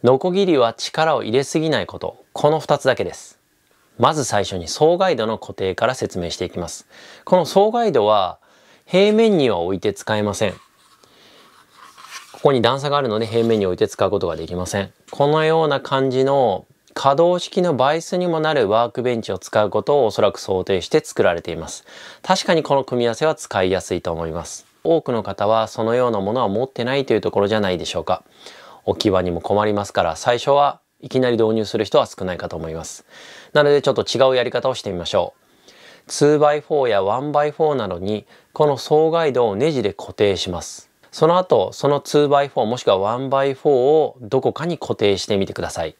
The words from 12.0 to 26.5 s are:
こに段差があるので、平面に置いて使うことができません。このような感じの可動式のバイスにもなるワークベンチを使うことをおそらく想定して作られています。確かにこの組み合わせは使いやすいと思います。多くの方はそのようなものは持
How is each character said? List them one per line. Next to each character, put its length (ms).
こ 100
に 100
段 200
差 80
が 80
あ 40
る 60
の 120
で、 60
平 200
面 140
に 80
置 80
い 20
て 100
使 180
う 40
こ 100
と 80
が 80
で 120
き 80
ま 100
せ 160
ん。 100
こ 160
の 180
よ 200
う 40
な 100
感 320
じ 140
の 400
可 220
動 220
式 240
の 140
バ 180
イ 80
ス 160
に 80
も 140
な 160
る 140
ワ 180
ー 40
ク 120
ベ 100
ン 80
チ 100
を 60
使 260
う 60
こ 140
と 160
を 80
お 40
そ 120
ら 80
く 80
想 240
定 180
し 80
て 100
作 220
ら 140
れ 80
て 80
い 40
ま 120
す。 180
確 200
か 120
に 80
こ 100
の 100
組 180
み 40
合 40
わ 60
せ 120
は 80
使 280
い 60
や 120
す 120
い 80
と 100
思 140
い 60
ま 140
す。 200
多 200
く 80
の 100
方 240
は 220
そ 160
の 100
よ 140
う 40
な 100
も 120
の 80
は 60
持 160